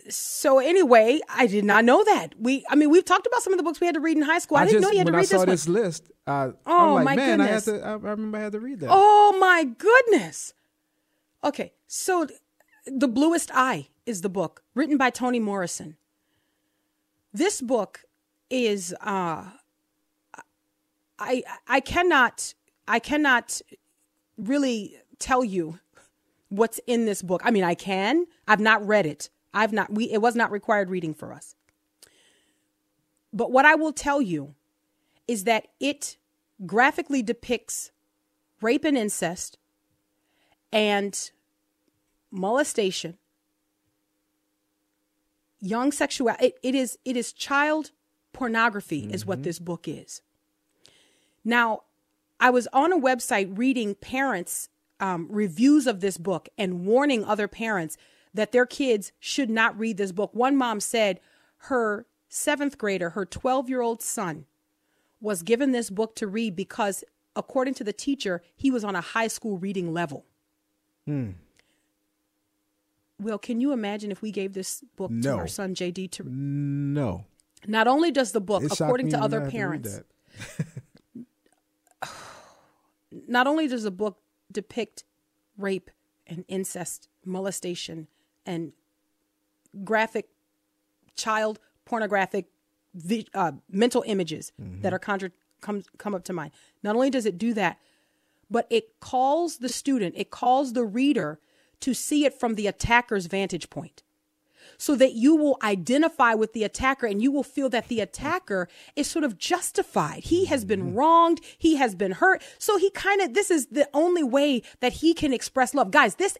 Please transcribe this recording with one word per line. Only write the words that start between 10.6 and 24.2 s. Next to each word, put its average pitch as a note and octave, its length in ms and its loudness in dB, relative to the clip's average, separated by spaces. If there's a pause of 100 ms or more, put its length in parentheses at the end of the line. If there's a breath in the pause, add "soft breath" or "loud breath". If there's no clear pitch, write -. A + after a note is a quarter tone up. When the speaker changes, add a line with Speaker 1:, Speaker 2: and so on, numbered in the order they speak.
Speaker 1:
Okay, G#3 300 -2 (140)
so F4 400 -2
th-, - 120 -16 (460)
The C4+ 220 0
Bluest D4 460 2
Eye A#3+ 340 0 (180)
is G3+ 160 -6
the G3 80 -2
book, F3 340 -6 (120)
written C#4+ 220 0
by B3+ 120 4
Toni B3 300 -2
Morrison. F#3 580 -6 (1400)
This D4+ 280 0
book A3+ 400 -4 (500)
is, G#3 500 -2
uh, F#3 440 -4 (1700)
I, B3 240 -4 (240)
I C4 120 2
cannot, D4+ 720 2 (340)
I A3 120 2
cannot C4+ 640 0 (760)